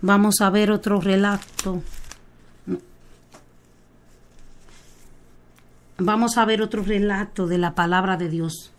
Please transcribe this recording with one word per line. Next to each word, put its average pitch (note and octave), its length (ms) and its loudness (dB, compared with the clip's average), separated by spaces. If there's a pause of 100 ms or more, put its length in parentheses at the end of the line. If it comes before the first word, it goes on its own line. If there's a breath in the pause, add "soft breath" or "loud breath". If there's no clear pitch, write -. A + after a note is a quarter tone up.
Vamos G3+ 400 4
a G3+ 100 4
ver G#3 200 2
otro G3+ 300 0
relato. G3 800 -2 (4000)
Vamos A3 400 0
a A#3 80 4
ver A3 160 2
otro G#3+ 220 -4
relato G3+ 640 -2
de F3 100 0
la F3 180 -2
palabra F#3 400 0
de E3+ 140 -4
Dios. E3 500 -6